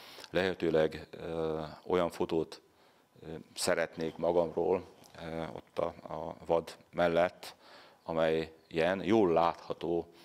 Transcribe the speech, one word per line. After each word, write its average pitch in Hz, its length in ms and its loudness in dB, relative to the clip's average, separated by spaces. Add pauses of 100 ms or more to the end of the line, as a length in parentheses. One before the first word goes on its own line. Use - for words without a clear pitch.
(300)
Lehetőleg, 80 800 0
ö, 82 500 -4 (260)
olyan 87 240 2
fotót, 82 500 -2 (600)
ö, - 40 -18 (280)
szeretnék 82 640 -2
magamról, 87 680 2 (380)
ö, 82 200 -8 (120)
ott - 240 -10
a, 85 360 -6
a 80 200 -8 (120)
vad 82 300 0 (160)
mellett, 85 600 2 (480)
amely 80 500 0 (160)
ilyen 87 360 0
jól 98 280 4
látható 82 760 0 (180)